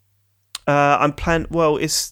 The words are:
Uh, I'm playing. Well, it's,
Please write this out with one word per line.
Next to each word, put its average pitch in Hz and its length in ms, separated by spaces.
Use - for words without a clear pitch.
Uh, 143 320
I'm 143 140
playing. 165 360
Well, 156 280
it's, - 340